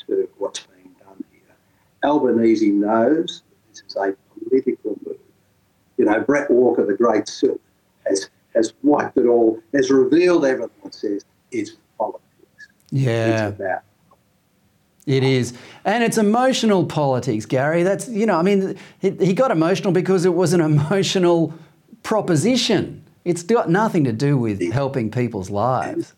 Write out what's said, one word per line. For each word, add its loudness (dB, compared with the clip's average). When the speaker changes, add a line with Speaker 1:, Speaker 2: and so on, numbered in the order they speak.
Speaker 1:
too -2
at -10
what's -8
being -20
done -20
here. -20
Albanese 2
knows 0
this -20
is -14
a -4
political -2
move. -12
You 4
know, 2
Brett 0
Walker, 2
the -2
great 2
silk, -2
has, -2
has 0
wiped 0
it 4
all, 4
has 2
revealed 4
everything -2
and -20
says -6
it's -8
politics. -12
Speaker 2:
Yeah. 0
Speaker 1:
It's -8
about -6
Speaker 2:
It 0
is. 0
And 0
it's 0
emotional 2
politics, -2
Gary. 0
That's, -2
you -2
know, 2
I 0
mean, 0
he, -2
he 0
got 0
emotional 0
because 0
it 2
was 0
an 2
<laughs> 2
emotional 2
proposition. 0
It's -2
got 0
nothing 2
to 0
do 0
with -2
Speaker 1:
Yeah. -2
Speaker 2:
helping -2
people's -4
lives. -2